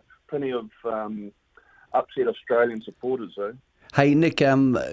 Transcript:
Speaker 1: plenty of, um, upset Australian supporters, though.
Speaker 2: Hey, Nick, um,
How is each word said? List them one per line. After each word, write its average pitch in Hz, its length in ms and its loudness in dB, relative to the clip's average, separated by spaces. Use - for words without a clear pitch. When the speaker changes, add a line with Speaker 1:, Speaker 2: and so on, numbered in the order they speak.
Speaker 1:
plenty 139 240 -6
of, 113 160 -8
um, 107 460 -8
upset 123 340 -2
Australian 117 560 0
supporters, 117 520 -8
though. 101 180 -8
Speaker 2:
Hey, 143 200 4
Nick, 160 280 2
um, 135 360 4